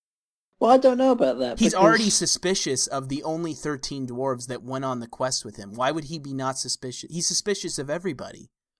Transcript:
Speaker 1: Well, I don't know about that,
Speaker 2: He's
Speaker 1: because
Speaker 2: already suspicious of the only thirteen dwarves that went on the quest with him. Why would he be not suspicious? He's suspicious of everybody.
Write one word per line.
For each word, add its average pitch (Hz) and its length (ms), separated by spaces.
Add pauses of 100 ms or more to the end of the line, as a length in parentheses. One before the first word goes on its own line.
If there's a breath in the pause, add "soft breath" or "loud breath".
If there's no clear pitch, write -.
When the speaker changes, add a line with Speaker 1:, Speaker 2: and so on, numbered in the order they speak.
(580)
Speaker 1:
Well, 226 120
I 262 60
don't 262 220
know 262 140
about 131 260
that, 123 200
Speaker 2:
He's 226 140
Speaker 1:
because 185 100
Speaker 2:
already 220 280
suspicious 170 760
of 135 220
the 139 140
only 160 320
thirteen 135 520
dwarves 123 420
that 123 140
went 131 220
on 127 160
the 117 60
quest - 360
with 107 140
him. 98 160
Why 123 180
would 156 140
he 156 140
be 139 160
not 131 240
suspicious? - 520
He's 165 160
suspicious 196 520
of 139 100
everybody. 147 600 (300)